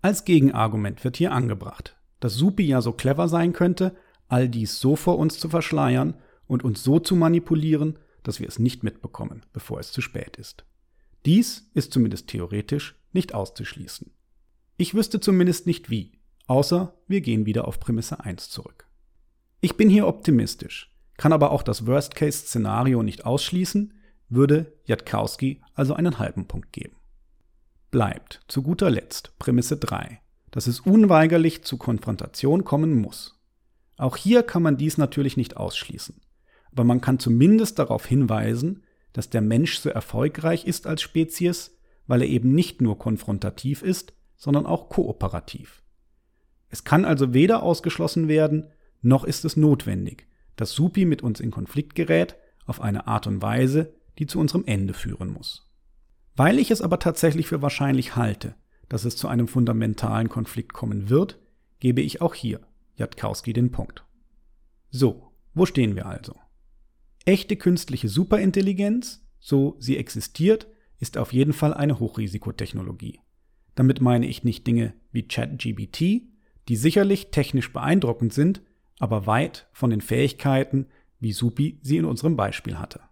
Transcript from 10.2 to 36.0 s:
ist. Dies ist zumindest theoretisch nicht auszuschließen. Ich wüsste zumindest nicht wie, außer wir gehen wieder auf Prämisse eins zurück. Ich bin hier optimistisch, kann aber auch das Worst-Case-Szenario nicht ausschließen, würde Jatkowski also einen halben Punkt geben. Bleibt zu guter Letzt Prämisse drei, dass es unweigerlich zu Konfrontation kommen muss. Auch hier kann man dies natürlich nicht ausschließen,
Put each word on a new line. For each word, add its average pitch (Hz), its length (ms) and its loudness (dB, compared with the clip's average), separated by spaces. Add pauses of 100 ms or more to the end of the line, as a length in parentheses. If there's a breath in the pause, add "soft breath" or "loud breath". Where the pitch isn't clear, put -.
ist. - 280 -20 (600)
Dies 208 480 2
ist - 180 -2
zumindest 104 360 0
theoretisch 104 680 -6 (160)
nicht - 220 -2
auszuschließen. - 800 -10 (640)
Ich 175 160 -2
wüsste 214 260 0
zumindest 180 480 2
nicht - 220 -4
wie, 107 240 -6 (340)
außer 156 500 2 (100)
wir 190 140 0
gehen 110 240 0
wieder 110 220 -2
auf 117 120 -6
Prämisse 117 420 -4
eins - 280 -10
zurück. - 380 -18 (720)
Ich - 160 0
bin 214 140 6
hier 202 180 6
optimistisch, - 880 -2 (220)
kann 147 160 4
aber 147 180 4
auch 139 100 0
das 113 240 -4
Worst-Case-Szenario 123 1160 0
nicht 104 220 -6
ausschließen, 180 680 -2 (360 soft breath)
würde 143 440 4 (120)
Jatkowski 113 760 -4 (120 soft breath)
also 143 200 0
einen 175 260 -2
halben 98 280 -6
Punkt - 240 -10
geben. - 240 -14 (960)
Bleibt - 560 -2
zu - 140 -4
guter 175 300 2
Letzt - 480 -6
Prämisse 123 380 0
drei, - 440 -8 (300)
dass - 160 -4
es 120 120 -2
unweigerlich 165 840 6
zu - 140 -8
Konfrontation 127 840 -2
kommen 156 300 0
muss. - 480 -4 (560)
Auch 127 180 -2
hier 233 280 4
kann 180 180 0
man 151 160 4
dies 151 220 0
natürlich 139 380 0
nicht 120 200 -4
ausschließen, - 640 -10 (500)